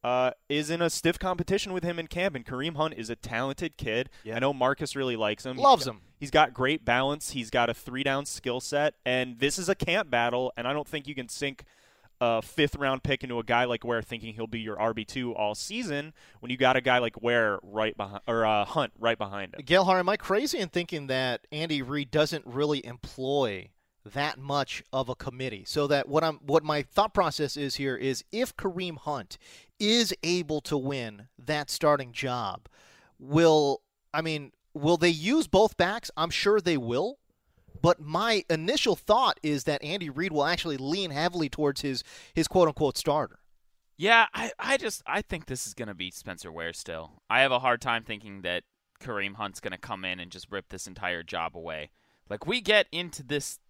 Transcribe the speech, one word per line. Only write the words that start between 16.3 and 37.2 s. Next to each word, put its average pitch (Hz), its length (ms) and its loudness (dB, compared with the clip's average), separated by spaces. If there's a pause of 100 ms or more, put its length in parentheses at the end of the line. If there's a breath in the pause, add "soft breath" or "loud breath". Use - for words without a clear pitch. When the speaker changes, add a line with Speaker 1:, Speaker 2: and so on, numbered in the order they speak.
Speaker 1:
when 123 100 -6
you 127 60 -2
got 131 180 6
a 131 60 4
guy 123 160 4
like 117 240 -2
Ware 113 420 2
right 104 320 -2
behind, 101 320 -8
or, 117 180 2
uh, 107 200 4
Hunt 135 340 -2
right 117 180 2
behind 98 380 -8
him. 147 80 -14
Speaker 2:
Gail 175 220 4
Hart, 185 140 4
am 180 100 0
I 214 80 0
crazy 269 420 -2
in 190 80 -2
thinking 170 400 -6
that 131 460 -2
Andy 151 280 -2
Reid 135 300 -4
doesn't 156 340 2
really 143 400 -2
employ 123 840 -2 (340)
that 139 340 -4
much 139 540 -2
of 135 160 -2
a 123 80 -6
committee? 123 500 -10
So 147 220 -2
that 139 220 2
what 156 160 2
I'm, 151 200 -2
what 151 200 4
my 151 160 0
thought 208 320 0
process 156 420 0
is 143 200 -4
here 135 200 -2
is 131 380 -4
if 240 240 -4
Kareem 180 400 -6
Hunt 139 400 -8 (420 loud breath)
is 208 420 2
able 160 400 -2
to - 160 -2
win 123 600 -6
that 147 320 -4
starting 139 420 2
job, 117 560 -4 (500 soft breath)
will, 151 640 6 (320)
I 156 80 0
mean, 151 300 -6 (220)
will 160 240 2
they 170 120 6
use 185 380 2
both 202 300 4
backs? 196 400 0
I'm 165 120 0
sure 214 300 4
they 170 180 2
will. 131 420 -2 (600)